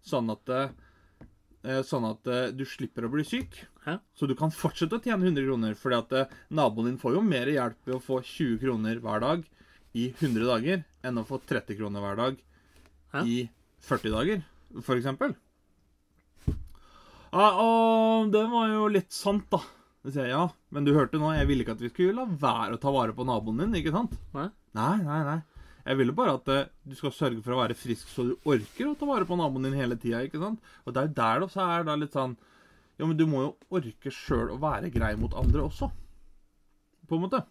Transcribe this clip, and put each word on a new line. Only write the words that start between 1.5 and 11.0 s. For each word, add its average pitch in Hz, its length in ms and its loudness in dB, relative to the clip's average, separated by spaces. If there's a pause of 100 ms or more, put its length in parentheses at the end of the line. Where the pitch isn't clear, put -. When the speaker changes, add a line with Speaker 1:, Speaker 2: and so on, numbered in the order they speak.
Speaker 1:
sånn 123 260 -2
at, - 160 -8
eh, 123 300 0
du 135 80 -6
slipper 120 420 -8
å 117 60 -4
bli 151 120 0
syk, - 420 -8 (200)
Speaker 2:
Ja. 170 120 -6 (180)
Speaker 1:
så 147 120 -2
du 131 60 2
kan 156 160 0
fortsette 165 480 -2
å 226 40 -6
tjene 214 220 0
hundre 151 200 2
kroner, 117 300 0
fordi 123 240 0
at, 113 140 -4
eh, 131 140 2 (240)
naboen 117 360 2
din 123 120 0
får 123 160 2
jo 180 80 4
mer 139 240 2
hjelp 127 380 2
ved 127 120 -2
å 127 60 -6
få 131 200 -2
tjue 123 360 -2
kroner 113 420 0
hver 107 200 -2
dag 156 240 0 (500)
i 120 160 0 (100)
hundre 120 240 2
dager, 127 400 0 (200)